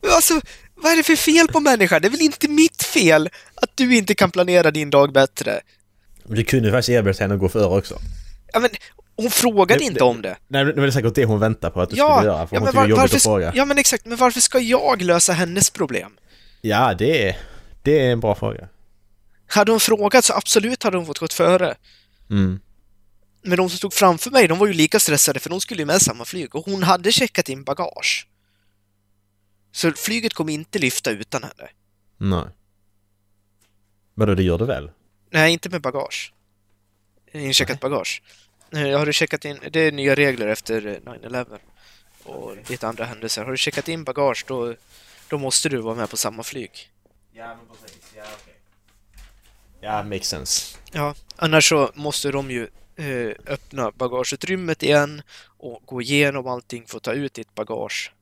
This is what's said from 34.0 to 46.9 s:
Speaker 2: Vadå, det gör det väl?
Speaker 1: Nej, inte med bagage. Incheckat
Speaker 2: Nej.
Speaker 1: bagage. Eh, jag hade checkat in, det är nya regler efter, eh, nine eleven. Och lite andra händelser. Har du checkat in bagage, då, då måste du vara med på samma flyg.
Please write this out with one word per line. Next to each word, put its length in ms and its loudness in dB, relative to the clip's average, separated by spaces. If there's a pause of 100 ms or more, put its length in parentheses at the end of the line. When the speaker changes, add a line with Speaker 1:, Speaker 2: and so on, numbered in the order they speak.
Speaker 2:
Vadå, 220 0
det 80 2
gör 140 2
det 80 -2
väl? 260 -8 (400)
Speaker 1:
Nej, 220 2
inte 160 -8
med 120 -8
bagage. 520 -8 (1000)
Incheckat 480 -2
Speaker 2:
Nej. 100 -4
Speaker 1:
bagage. 300 -6 (520)
Eh, 140 -4
jag 120 0
hade 140 0
checkat 320 -2
in, 140 -12 (120)
det 80 0
är 120 2
nya 240 0
regler 320 0
efter, 400 -4
eh, 260 -12
nine 100 -20
eleven. 360 -10 (640)
Och 320 -16 (140)
lite 180 -8
andra 180 -8
händelser. 380 -10
Har 80 -10
du 60 -6
checkat 300 -6
in 160 -8
bagage, 440 -4
då, 280 -8 (520)
då 100 -6
måste 320 -2
du 80 -4
vara 180 -6
med 140 -6
på 80 -10
samma 260 -6
flyg. 280 -14 (600)